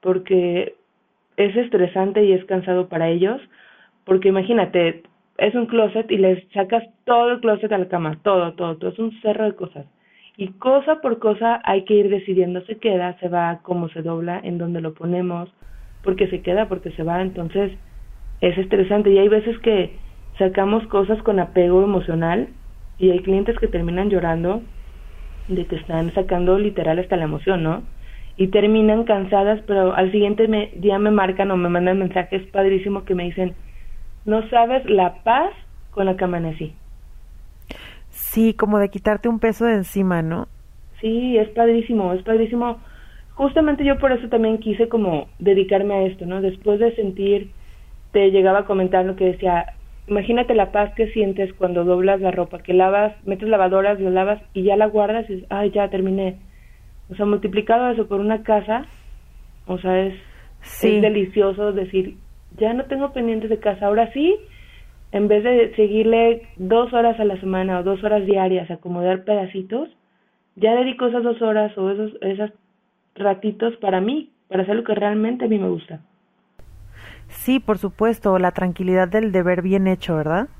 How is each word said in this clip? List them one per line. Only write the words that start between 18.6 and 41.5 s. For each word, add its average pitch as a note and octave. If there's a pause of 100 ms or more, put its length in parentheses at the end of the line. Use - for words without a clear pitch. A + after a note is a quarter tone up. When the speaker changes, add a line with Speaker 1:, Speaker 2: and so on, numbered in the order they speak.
Speaker 1:
Y G3
hay G3
veces G#3+
que G3 (400)
sacamos G3
cosas G#3
con G3+
apego F3+
emocional F3 (500)
y F#3
hay F3
clientes G3
que A3
terminan F3
llorando F3 (840)
de F#3
que -
están E3
sacando F#3
literal F3+
hasta F#3
la E3
emoción, D#3+
¿no? D#3+ (520)
Y F#3+
terminan G#3+
cansadas, G3+
pero F#3+
al F#3
siguiente G#3
me-, G#3+
día G3
me G#3
marcan G3
o F#3
me F3
mandan F3+
mensajes F#3
padrísimo G3
que F#3+
me F3+
dicen, F3+ (720)
"No A3
sabes B3
la F#3
paz C#4 (400)
con G3
la F#3
que F#3+
amanecí". E3 (1300)
Speaker 2:
Sí, -
como G#3
de G3+
quitarte G#3
un A3+
peso A3+
de A#3
encima, F#3
¿no? E3 (540)
Speaker 1:
Sí, A#3
es G#3+
padrísimo, A3+